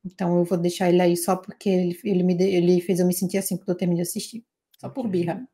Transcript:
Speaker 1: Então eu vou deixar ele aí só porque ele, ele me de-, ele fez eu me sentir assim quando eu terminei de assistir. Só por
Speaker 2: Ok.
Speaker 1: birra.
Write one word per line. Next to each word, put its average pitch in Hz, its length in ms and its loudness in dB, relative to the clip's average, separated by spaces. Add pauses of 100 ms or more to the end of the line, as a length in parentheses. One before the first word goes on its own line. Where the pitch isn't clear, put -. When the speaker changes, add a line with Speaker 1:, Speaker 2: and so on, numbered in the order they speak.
Speaker 1:
Então 175 340 -2
eu 175 60 2
vou 175 140 -2
deixar 175 320 0
ele 180 120 4
aí 175 140 4
só 185 200 0
porque - 340 -8
ele, 180 340 0
ele 180 200 0
me 180 120 2
de-, 180 80 0
ele 180 380 4
fez 180 180 0
eu 180 80 4
me 180 60 2
sentir 180 240 -2
assim 185 180 -4
quando - 140 -8
eu 180 60 0
terminei 175 280 -2
de 175 60 -6
assistir. 226 340 -10 (340)
Só - 120 -12
por 247 160 -8
Speaker 2:
Ok. 196 60 -4
Speaker 1:
birra. 175 420 -4